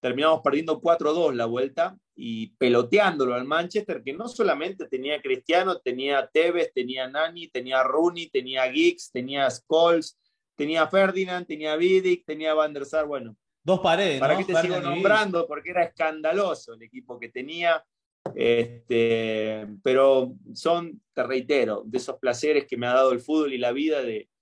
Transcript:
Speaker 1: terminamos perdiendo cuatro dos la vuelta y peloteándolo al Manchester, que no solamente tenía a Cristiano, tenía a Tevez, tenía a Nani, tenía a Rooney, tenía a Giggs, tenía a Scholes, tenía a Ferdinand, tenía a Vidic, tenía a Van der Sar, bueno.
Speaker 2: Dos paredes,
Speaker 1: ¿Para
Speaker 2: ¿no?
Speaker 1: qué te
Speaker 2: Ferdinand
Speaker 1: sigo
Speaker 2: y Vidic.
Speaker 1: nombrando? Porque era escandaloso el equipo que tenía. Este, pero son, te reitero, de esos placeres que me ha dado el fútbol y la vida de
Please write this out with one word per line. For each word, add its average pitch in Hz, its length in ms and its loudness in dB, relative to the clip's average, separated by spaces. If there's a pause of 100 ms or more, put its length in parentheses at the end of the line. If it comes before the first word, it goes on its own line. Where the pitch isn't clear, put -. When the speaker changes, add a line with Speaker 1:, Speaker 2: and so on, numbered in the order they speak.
Speaker 1:
terminamos 147 420 2
perdiendo 151 380 0
cuatro 165 320 2
dos 160 220 0
la 117 120 -2
vuelta 139 500 -4 (180)
y 113 420 -10
peloteándolo 131 760 2
al 123 100 -4
Manchester, 170 580 -4
que 135 120 -10
no 220 140 -10
solamente 180 580 -2
tenía 135 300 -4
a 143 40 -8
Cristiano, 170 580 0
tenía 135 400 -2
a 135 100 -2
Tevez, 170 440 2
tenía 127 320 -6
a 131 60 -10
Nani, 165 380 -6
tenía 131 320 -2
a - 20 4
Rooney, 165 480 0
tenía 131 320 -2
a 127 100 0
Giggs, 170 380 2
tenía 135 360 -2
a 127 40 2
Scholes, 160 680 2 (360)
tenía 156 300 0
a 156 40 -4
Ferdinand, 185 580 0
tenía 151 280 -4
a - 20 -2
Vidic, 185 480 2
tenía 156 280 -4
a - 20 2
Van 151 180 2
der 139 140 -8
Sar, 156 200 -2
bueno. 131 300 -10 (260)
Speaker 2:
Dos 175 180 0
paredes, 170 400 2
Speaker 1:
¿Para 135 140 4
Speaker 2:
¿no? 190 40 0
Speaker 1:
qué 196 80 -2
te 190 80 -4
Speaker 2:
Ferdinand 180 280 2
Speaker 1:
sigo 143 80 -4
Speaker 2:
y - 40 -2
Vidic. 190 140 2
Speaker 1:
nombrando? 196 380 2
Porque 151 240 -10
era 180 120 0
escandaloso 160 920 -2
el 113 80 -20
equipo 120 360 -18
que 117 100 -12
tenía. 160 560 -2 (500)
Este, 113 1300 0 (160)
pero 131 520 4 (200)
son, 170 480 -2 (100)
te 131 120 -4
reitero, 127 600 0
de 110 140 -6
esos 123 200 -8
placeres 139 480 0
que 120 120 -8
me 120 80 -4
ha 123 80 0
dado 131 180 6
el 123 80 -2
fútbol 151 320 0
y 127 60 -4
la 120 140 0
vida 147 280 0
de 110 300 -6 (120)